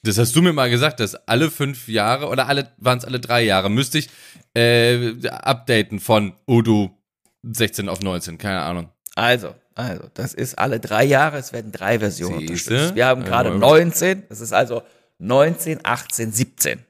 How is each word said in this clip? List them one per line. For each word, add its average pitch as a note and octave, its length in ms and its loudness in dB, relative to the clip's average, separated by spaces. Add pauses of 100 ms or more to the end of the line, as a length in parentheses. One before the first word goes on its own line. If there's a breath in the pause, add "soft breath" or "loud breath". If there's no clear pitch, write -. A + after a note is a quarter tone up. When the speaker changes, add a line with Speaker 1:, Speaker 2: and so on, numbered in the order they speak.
Speaker 1:
Das G#2 160 0
hast A#2 160 2
du D#3+ 80 4
mir F3+ 100 4
mal C3 180 0
gesagt, C3 300 0
dass G2+ 140 -2 (140)
alle C#3+ 220 2
fünf C3+ 380 -6
Jahre A2+ 400 0
oder B2+ 200 0
alle, C#3 300 -2
waren's B2 260 0
alle B2+ 160 -6
drei A#2+ 220 0
Jahre, G2 280 2
müsste C3 280 0
ich, - 100 -4 (460 loud breath)
äh, A#2+ 720 2
updaten A2 720 -2
von G#2 340 2 (120)
Odoo A2 440 4 (520)
sechzehn A2 460 -4
auf F2 120 -6
neunzehn, F2+ 380 -6
keine F#2+ 240 -4
Ahnung. E2+ 280 -6 (260)
Speaker 2:
Also, A#2 380 -2 (200)
also, - 400 -10
das - 200 -8
ist - 240 -8
alle A#2 220 -2
drei G#2+ 240 0
Jahre, C#3+ 340 2
es B2+ 140 -12
werden A2 200 -12
drei G#2 260 -2
Versionen F2+ 420 -4
Speaker 1:
Siehste? E2 340 -6
Speaker 2:
unterstützt. D#3+ 200 0
Wir B2 120 2
haben B2+ 180 2
gerade F#2+ 260 0
Speaker 1:
Ja. F2 60 -2
Speaker 2:
neunzehn, E3 720 4
das G#2+ 120 -18
ist A2 120 -10
also A#2 300 0 (360 soft breath)
neunzehn, C#3+ 680 0
achtzehn, A2+ 480 -4
siebzehn. - 580 -2